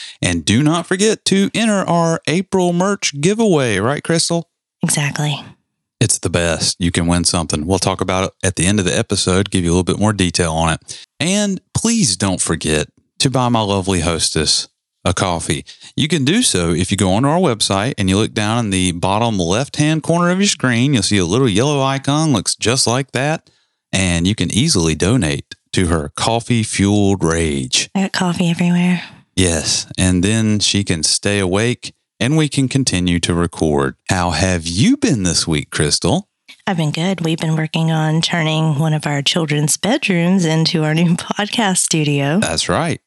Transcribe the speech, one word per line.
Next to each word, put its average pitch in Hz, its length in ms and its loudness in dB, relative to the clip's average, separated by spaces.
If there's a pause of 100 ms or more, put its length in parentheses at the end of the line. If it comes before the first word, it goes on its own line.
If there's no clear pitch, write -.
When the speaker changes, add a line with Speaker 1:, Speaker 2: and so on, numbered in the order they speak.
(220)
Speaker 1:
And 85 220 -2
do 107 180 2
not 165 240 0
forget 196 400 0
to 196 280 2
enter 208 360 0
our 165 380 2
April 180 460 0
merch 175 480 -2
giveaway. 165 560 2
Right, 123 260 -2
Crystal? 165 460 -2 (340)
Speaker 2:
Exactly. 147 500 -2 (680)
Speaker 1:
It's - 180 2
the 90 100 -4
best. 85 480 0
You 87 140 0
can 85 160 0
win 87 160 2
something. 78 420 -2
We'll 92 140 2
talk 95 220 -2
about 92 240 0
it - 80 -6 (100)
at 95 140 -2
the 135 80 0
end 104 140 2
of 92 60 0
the 85 120 0
episode, 98 520 0
give 95 140 0
you 85 60 0
a 85 60 2
little 90 100 2
bit 90 120 0
more 107 140 2
detail 90 400 0
on 82 220 0
it. - 320 -12 (120)
And 196 440 -2 (120)
please 226 440 0
don't 95 240 -2
forget 76 480 -2 (300)
to 139 100 2
buy 127 180 0
my 120 140 2
lovely 98 400 0
hostess 80 680 -2 (380)
a 90 80 0
coffee. 82 500 -2 (320)
You 143 120 0
can 151 180 0
do 196 160 2
so 87 300 0
if 87 180 0
you 98 80 0
go 92 140 2
onto 123 180 2
our 160 80 2
website 113 600 0
and 95 120 0
you 95 80 2
look 110 160 0
down 110 240 0
in 113 140 -2
the 92 200 0
bottom 98 460 0
left-hand 143 640 0
corner 175 300 0
of 185 80 0
your 202 80 2
screen. 127 480 0
You'll 101 80 2
see 104 160 0
a 92 60 2
little 120 220 2
yellow 131 340 2
icon, 139 520 0
looks 98 220 -2
just - 320 -2
like 135 240 -2
that. 147 380 -4 (440)
And 90 340 0
you 104 60 2
can 92 180 -2
easily 87 440 0
donate 85 580 0 (200)
to 90 140 0
her 78 280 0
coffee-fueled 104 1080 0
rage. 80 680 -2
Speaker 2:
I 196 80 0
got 196 120 -2
coffee 175 360 0
everywhere. 175 540 2 (320)
Speaker 1:
Yes, 85 500 0 (100)
and 90 280 2
then 107 360 2
she 101 240 0
can 82 200 -2
stay - 340 0
awake 101 560 0 (260)
and 139 160 0
we 156 140 2
can 135 180 0
continue 90 520 0
to 87 160 0
record. 76 600 0 (140)
How 90 220 0
have 87 340 0
you 127 320 2
been 165 240 0
this 87 260 0
week, 78 220 -2
Crystal? 87 600 0 (360)
Speaker 2:
I've 190 120 0
been 151 140 0
good. 170 320 -2
We've 160 140 0
been 160 180 0
working 160 360 0
on 156 300 2
turning 156 580 0
one 156 160 2
of 147 100 -4
our 147 160 -2
children's 151 560 0
bedrooms 185 680 2
into 160 380 2
our 156 120 0
new 170 180 4
<laughs> - 20 2
podcast 202 640 -2
studio. 147 600 0
Speaker 1:
That's 82 280 -2
right. 135 400 -2